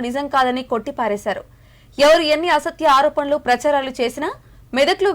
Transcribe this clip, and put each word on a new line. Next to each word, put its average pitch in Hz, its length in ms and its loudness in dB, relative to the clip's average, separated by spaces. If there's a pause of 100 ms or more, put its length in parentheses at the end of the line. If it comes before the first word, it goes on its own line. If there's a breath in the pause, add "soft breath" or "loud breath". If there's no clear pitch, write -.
నిజం 277 200 -6
కాదని 262 360 0
కొట్టిపారేశారు. 220 800 -6 (540 soft breath)
ఎవరు 311 260 6 (120)
ఎన్ని 330 220 -2
అసత్య 320 280 -4 (120)
ఆరోపణలు 294 400 0 (100)
ప్రచారాలు 262 540 0
చేసినా 277 280 -4 (440 soft breath)
మెదక్లో 370 420 2